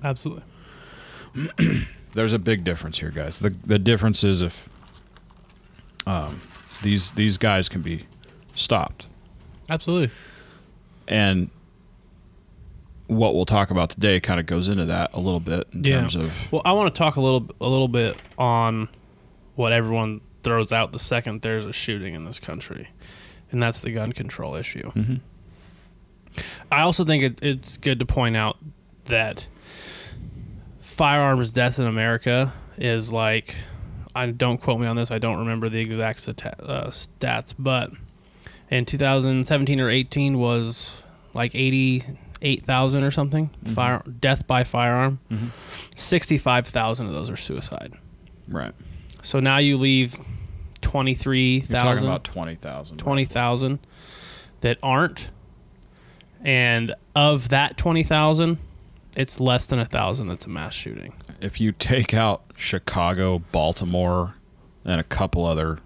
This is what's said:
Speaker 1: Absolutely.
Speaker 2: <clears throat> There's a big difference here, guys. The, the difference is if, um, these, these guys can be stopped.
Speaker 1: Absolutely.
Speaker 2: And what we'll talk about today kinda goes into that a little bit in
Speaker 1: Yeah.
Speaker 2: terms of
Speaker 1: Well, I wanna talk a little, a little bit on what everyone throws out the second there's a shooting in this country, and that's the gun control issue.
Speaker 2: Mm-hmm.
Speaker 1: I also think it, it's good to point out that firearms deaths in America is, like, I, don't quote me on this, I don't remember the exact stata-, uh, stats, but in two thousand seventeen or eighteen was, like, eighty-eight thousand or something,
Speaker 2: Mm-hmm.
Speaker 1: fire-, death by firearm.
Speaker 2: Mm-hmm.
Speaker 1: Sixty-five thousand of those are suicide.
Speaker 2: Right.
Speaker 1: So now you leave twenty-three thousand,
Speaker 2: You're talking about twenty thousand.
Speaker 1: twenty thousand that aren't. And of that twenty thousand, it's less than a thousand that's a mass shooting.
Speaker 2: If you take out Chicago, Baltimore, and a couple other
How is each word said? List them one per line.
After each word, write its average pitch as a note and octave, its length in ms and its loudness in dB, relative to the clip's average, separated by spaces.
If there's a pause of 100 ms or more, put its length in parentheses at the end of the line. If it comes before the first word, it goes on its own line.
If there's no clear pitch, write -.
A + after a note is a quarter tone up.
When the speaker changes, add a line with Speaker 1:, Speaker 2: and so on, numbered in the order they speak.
Speaker 1:
Absolutely. D3+ 400 -6 (920)
Speaker 2:
<clears throat> - 500 0 (300)
There's A2 180 2
a A2+ 60 2
big F#2+ 240 2
difference E2 340 -4
here, D2+ 140 -6
guys. D2 260 -6
The, G2+ 140 2 (120)
the G#2 140 4
difference G#2 460 4
is F#2+ 180 4
if, - 260 -4 (1400)
um, D2+ 340 -4 (420)
these, G2+ 300 2
these G#2+ 240 2
guys G2 320 2
can F2+ 120 -6
be D#2+ 240 -6 (500)
stopped. - 520 -2 (640)
Speaker 1:
Absolutely. E3 420 0 (960)
Speaker 2:
And G2 420 4 (1600)
what A2 280 4
we'll F2+ 100 2
talk G2+ 260 4
about F2 200 2
today G2 280 4
kinda F2 240 0
goes F2 240 0
into F#2+ 180 0
that E2+ 280 -2
a F#2+ 60 -6
little F2+ 200 0
bit E2+ 340 -4
in F2 100 -4
Speaker 1:
Yeah. C3+ 180 4
Speaker 2:
terms E2+ 140 0
of D#2+ 160 -2 (200)
Speaker 1:
Well, D#3+ 140 0
I F3+ 80 6
wanna G3+ 180 4
talk D#3 260 2
a C3+ 40 2
little, C3 260 4 (140)
a A#2+ 60 -2
little C3 200 4
bit A#2+ 300 0 (200)
on A2+ 500 2 (680)
what A#2 180 2
everyone A2 480 0 (220)
throws A2+ 280 2
out A2+ 200 2
the - 80 -10
second A#2 420 -4
there's A2 240 -4
a G2 80 -8
shooting G2 400 -6
in D#2+ 120 -10
this A2 140 -12
country, - 500 -12 (640)
and B2 100 -2
that's A#2 200 0
the A#2 100 -8
gun A2+ 200 -4
control - 440 -10
issue. - 360 -10
Speaker 2:
Mm-hmm. A2 240 -2 (1600)
Speaker 1:
I C#3+ 100 4
also F3 220 2
think D3+ 200 4
it, B2 180 0
it's C#3 360 -4
good C3 220 0
to B2+ 60 -2
point A#2 320 2
out A2 200 0 (480)
that A2 420 -2 (1300)
firearms C#3 720 2
deaths B2 280 2
in B2 80 0
America A#2 640 0 (240)
is, A2+ 340 -2
like, A2 440 0 (580)
I, B2 140 -2
don't B2 320 0
quote A#2+ 200 0
me A#2+ 80 -2
on A2+ 80 -2
this, A#2 160 -2
I A2+ 60 -2
don't A2 220 -2
remember A2+ 300 -2
the A2+ 100 -4
exact A2 420 -4
stata-, - 420 -10
uh, B2+ 280 -6
stats, - 640 -6
but C3 340 -2 (800)
in B2 160 0
two C#3+ 120 -4
thousand C3 480 2
seventeen C#3 340 2
or B2 100 2
eighteen C3 500 2
was, A#2 640 -2 (300)
like, A#2+ 220 -2
eighty-eight C3 1080 0
thousand C3+ 380 2
or C#3+ 80 2
something, D3 380 0 (140)
Speaker 2:
Mm-hmm. A2+ 100 -4
Speaker 1:
fire-, B2 300 0 (160)
death C3 280 2
by B2+ 160 2
firearm. B2 560 0 (120)
Speaker 2:
Mm-hmm. A2+ 160 -4 (480)
Speaker 1:
Sixty-five C3 720 2
thousand A2+ 400 -2
of E2 60 -6
those D#2 160 -6
are - 80 -8
suicide. - 560 -10 (540)
Speaker 2:
Right. D2 260 -8 (480)
Speaker 1:
So - 180 -2
now C3+ 180 4
you C#3+ 200 4
leave C3 380 4 (640)
twenty-three C3 800 2
thousand, A#2 120 -6 (140)
Speaker 2:
You're B2 80 6
talking - 140 0
about F2+ 140 -2
twenty E2 320 -8
thousand. D2+ 420 -12
Speaker 1:
twenty C#3 280 0
thousand B2 540 0 (840)
that A#2+ 220 0
aren't. C3+ 460 0 (1160)
And A#2+ 500 2 (220)
of D3 340 4
that C#3 280 2
twenty E3 260 2
thousand, D#3 560 2 (580)
it's - 220 -2
less B2+ 260 2
than C3 140 -2
a A2+ 60 0
thousand A2 420 -2
that's F2 180 -8
a A2 40 -12
mass D#2+ 260 -8
shooting. G1+ 380 -12 (280)
Speaker 2:
If - 180 -6
you A2 120 4
take B2+ 420 2
out A2 300 2 (120)
Chicago, F#2 840 0 (120)
Baltimore, F2+ 840 2 (500)
and F2 160 0
a - 20 -2
couple F2+ 420 0
other D#2+ 400 0